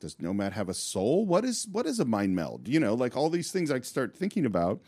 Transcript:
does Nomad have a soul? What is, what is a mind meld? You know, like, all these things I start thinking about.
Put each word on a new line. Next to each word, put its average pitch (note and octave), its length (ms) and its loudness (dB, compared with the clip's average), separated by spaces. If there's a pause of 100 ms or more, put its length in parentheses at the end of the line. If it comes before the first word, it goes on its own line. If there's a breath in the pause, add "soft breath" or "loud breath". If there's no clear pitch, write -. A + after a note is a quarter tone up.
does - 200 -10
Nomad G2 340 -2
have G#2 140 -2
a F#2 60 -4
soul? B2+ 520 0
What F3+ 180 2
is, A#3 260 -4
what A3+ 160 -2
is B3 140 -2
a E3+ 40 4
mind G2+ 300 2
meld? B1+ 320 -4
You D3 140 2
know, A2 140 2
like, B2 220 0
all D3+ 140 2
these E3+ 220 -2
things E3+ 180 0
I C3 100 0
start B2+ 360 -4
thinking F#3 300 0
about. F#2 420 2